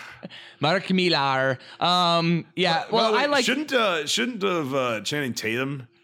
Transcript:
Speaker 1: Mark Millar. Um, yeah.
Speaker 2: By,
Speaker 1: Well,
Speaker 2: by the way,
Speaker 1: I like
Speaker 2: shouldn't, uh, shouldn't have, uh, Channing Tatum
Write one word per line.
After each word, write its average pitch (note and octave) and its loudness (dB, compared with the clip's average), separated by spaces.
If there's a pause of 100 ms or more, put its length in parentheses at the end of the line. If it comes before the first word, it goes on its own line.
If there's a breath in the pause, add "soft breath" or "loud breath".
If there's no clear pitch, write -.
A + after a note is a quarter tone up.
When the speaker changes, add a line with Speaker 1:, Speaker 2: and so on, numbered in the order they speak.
(600 loud breath)
Speaker 1:
Mark F3 0
Millar. C#3 2 (200 loud breath)
Um, E3+ 2 (100)
yeah. E3+ 0
Speaker 2:
By, - -14
Speaker 1:
Well, A3+ 4
Speaker 2:
by A3 2
the G#3+ 4
way, C4 4
Speaker 1:
I - 2
like C#4 2
Speaker 2:
shouldn't, C#4+ -2
uh, F3+ 0
shouldn't A#3 -2
have, E3+ 0
uh, A#2+ 0
Channing C3+ -4
Tatum B2+ -4 (160 soft breath)